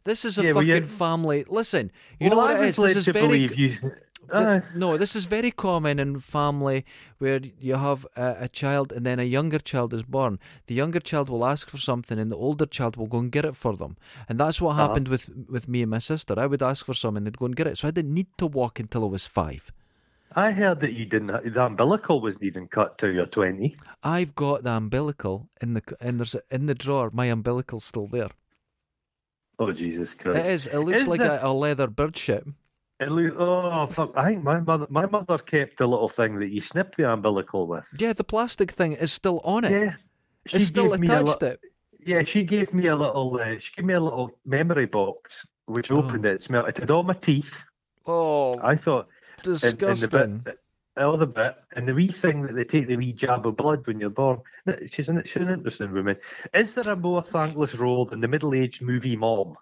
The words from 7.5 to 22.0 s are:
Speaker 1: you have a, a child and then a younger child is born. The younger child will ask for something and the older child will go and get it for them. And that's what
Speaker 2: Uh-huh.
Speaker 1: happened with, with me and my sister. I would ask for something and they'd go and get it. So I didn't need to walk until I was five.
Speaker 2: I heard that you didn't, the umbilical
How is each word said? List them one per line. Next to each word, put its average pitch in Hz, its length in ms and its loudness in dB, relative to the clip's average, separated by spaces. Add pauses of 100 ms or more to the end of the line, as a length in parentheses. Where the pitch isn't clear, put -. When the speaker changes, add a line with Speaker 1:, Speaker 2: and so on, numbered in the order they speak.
Speaker 1:
you 131 180 -2
have 139 380 -2
a, 123 260 -2
a 123 80 -6
child 139 440 -2
and 120 140 -4
then 127 120 0
a 123 40 0
younger 143 360 0
child 120 360 -2
is 113 80 -4
born. 127 360 -2 (280)
The 120 80 -6
younger 165 260 0
child 143 300 -2
will 120 160 0
ask 143 240 -2
for 143 80 -14
something 120 400 -2
and 110 120 -2
the 107 60 -4
older 147 300 0
child 117 300 -4
will 113 100 -6
go 117 140 -2
and 120 120 -2
get 147 140 0
it 139 100 -6
for 113 200 -2
them. 85 200 -10 (320)
And 113 100 -2
that's 156 220 2
what 165 120 2
Speaker 2:
Uh-huh. 147 160 4
Speaker 1:
happened 127 200 0
with, 131 220 -2 (180)
with 123 180 -6
me 123 160 0
and 110 80 0
my 110 80 -2
sister. 151 380 -4
I 120 100 0
would 139 160 0
ask 135 220 -2
for 135 80 -6
something 110 260 -2
and 104 80 -4
they'd 107 120 -8
go 123 80 -2
and 123 100 -4
get 160 120 -2
it. - 100 -6
So 147 100 -2
I - 20 0
didn't 160 220 -2
need 180 140 0 (100)
to 180 100 -2
walk 131 320 -2
until 113 260 -4
I 104 40 0
was 95 180 -4
five. 73 460 -4 (640)
Speaker 2:
I 202 160 4
heard 190 280 2
that 113 120 0
you 113 140 -6
didn't, 104 220 0 (260)
the 123 100 4
umbilical 135 560 2